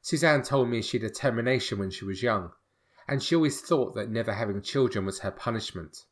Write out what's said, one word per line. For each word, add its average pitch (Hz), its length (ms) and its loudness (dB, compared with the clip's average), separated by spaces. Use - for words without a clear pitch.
Suzanne 151 420 2
told 131 260 2
me 117 140 0
she'd 110 200 -2
a 107 60 -4
termination 117 680 0
when 98 100 -2
she 98 160 -10
was 98 160 -6
young, 104 300 0
and 135 160 0
she - 100 2
always 160 260 4
thought - 360 2
that 107 120 -2
never 110 260 -2
having 101 280 -2
children 120 420 2
was 95 160 -4
her 98 120 -4
punishment. - 800 -6